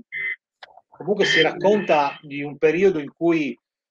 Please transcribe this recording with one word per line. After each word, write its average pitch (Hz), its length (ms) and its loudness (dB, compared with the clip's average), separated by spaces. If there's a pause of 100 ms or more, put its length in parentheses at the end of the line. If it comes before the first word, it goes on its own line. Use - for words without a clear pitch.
(880)
comunque 196 380 -2
si - 160 2
racconta 165 800 2
di 143 200 -10
un 143 160 -8
periodo 160 420 2
in 139 140 -10
cui, 160 440 -2 (340)